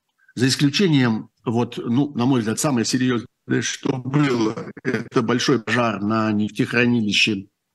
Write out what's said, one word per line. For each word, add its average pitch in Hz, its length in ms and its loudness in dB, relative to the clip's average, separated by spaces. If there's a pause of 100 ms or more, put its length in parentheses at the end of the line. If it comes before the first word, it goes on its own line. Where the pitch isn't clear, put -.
(340)
за 123 140 2
исключением, 131 840 2 (140)
вот, 117 340 -2
ну, 139 360 0
на 120 120 0
мой 135 140 2
взгляд, 107 200 -2
самое 127 240 0
серьезное, 127 800 -2
что - 360 -4
было, 127 720 -2 (140)
это 117 380 -2
большой 120 400 2
пожар 110 400 -2
на 110 300 0
нефтехранилище 107 1120 0 (280)